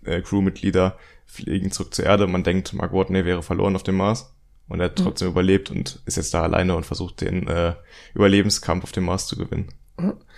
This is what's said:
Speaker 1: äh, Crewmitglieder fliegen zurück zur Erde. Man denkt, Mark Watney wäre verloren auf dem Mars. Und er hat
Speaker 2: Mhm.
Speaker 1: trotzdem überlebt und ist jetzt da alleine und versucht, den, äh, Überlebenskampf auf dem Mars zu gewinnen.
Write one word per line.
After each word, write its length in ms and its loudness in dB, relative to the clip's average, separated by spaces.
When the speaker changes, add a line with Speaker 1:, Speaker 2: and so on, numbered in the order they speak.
Speaker 1:
äh, 160 -2
Crewmitglieder 760 2
fliegen 460 -4
zurück 240 -8
zur 100 -2
Erde. 220 4
Man 160 0
denkt, 320 -2
Mark 180 -4
Watney 320 2
wäre 180 0
verloren 340 0
auf 80 -8
dem 120 0
Mars. 380 0
Und 100 -6
er 80 2
hat 140 -2
Speaker 2:
Mhm. 40 2
Speaker 1:
trotzdem 240 -2
überlebt 440 4
und 320 -6
ist 120 -6
jetzt 160 -4
da 100 2
alleine 340 2
und 100 -4
versucht, 360 -8
den, 260 -2
äh, 260 0
Überlebenskampf 720 4
auf 80 -14
dem 120 -2
Mars 220 -2
zu 100 -8
gewinnen. 320 -6